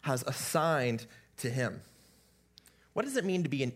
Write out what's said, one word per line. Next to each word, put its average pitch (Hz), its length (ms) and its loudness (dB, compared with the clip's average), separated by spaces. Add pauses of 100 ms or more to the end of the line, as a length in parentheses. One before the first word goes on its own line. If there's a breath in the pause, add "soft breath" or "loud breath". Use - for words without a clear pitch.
has 131 200 0
assigned 135 840 0 (320 loud breath)
to 123 120 -2
him. 123 320 -2 (1120 soft breath)
What 220 100 0
does 269 120 -4
it 202 100 2
mean 185 160 2
to 147 80 0
be 135 120 0
an 127 140 0